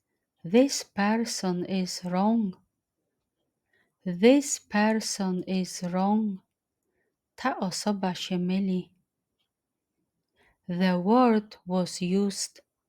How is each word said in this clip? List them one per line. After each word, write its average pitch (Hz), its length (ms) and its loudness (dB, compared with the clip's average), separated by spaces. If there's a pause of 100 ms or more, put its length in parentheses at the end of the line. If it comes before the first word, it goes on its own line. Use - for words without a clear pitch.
(520)
This 262 320 4
person 202 840 -2
is 185 380 -4
wrong. 190 540 0 (1500)
This 226 540 4
person 208 840 -2
is 185 400 -4
wrong. 190 560 0 (960)
Ta 269 240 -4
osoba 190 560 -2
się - 240 -4
myli. 185 500 -2 (1800)
The 180 360 0
word 220 640 2
was 180 360 -2
used 190 600 -2 (280)